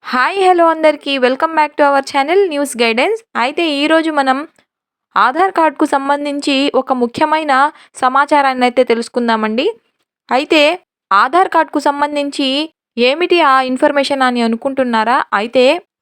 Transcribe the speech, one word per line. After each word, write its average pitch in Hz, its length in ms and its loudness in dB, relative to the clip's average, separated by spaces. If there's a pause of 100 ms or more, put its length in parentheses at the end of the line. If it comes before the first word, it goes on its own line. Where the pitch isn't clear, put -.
(140)
హాయ్, 311 240 0
హలో 359 300 4
అందరికీ, 302 500 0
welcome 262 380 0
back 302 200 0
to 294 80 2
our 277 180 2
channel 285 360 0 (100)
News 285 260 -4
Guidance. 240 440 0 (180)
అయితే 294 280 -2 (120)
ఈరోజు 311 340 0
మనం 269 280 -2 (800)
ఆధార్ 277 360 2
కార్డుకు 311 340 0
సంబంధించి 285 680 -2 (200)
ఒక 262 180 -2
ముఖ్యమైన 294 600 -2 (420)
సమాచారాన్ని 269 720 0
అయితే 247 200 2
తెలుసుకుందామండి. 233 840 -2 (600)
అయితే 294 340 2 (480)
ఆధార్ 262 380 2
కార్డుకు 311 320 0
సంబంధించి 285 680 -2 (480)
ఏమిటి 320 440 2
ఆ 277 200 4
ఇన్ఫర్మేషన్ 269 640 0
అని 247 200 0
అనుకుంటున్నారా? 233 760 -2 (140)
అయితే 226 320 0 (380)